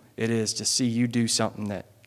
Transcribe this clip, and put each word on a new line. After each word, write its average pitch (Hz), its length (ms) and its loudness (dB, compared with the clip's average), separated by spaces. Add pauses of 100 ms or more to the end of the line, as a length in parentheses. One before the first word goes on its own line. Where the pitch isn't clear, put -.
(160)
it 113 140 0
is 110 240 0
to 113 100 -6
see - 220 2
you 120 200 2
do 117 220 0
something 107 400 0
that 98 180 -6 (200)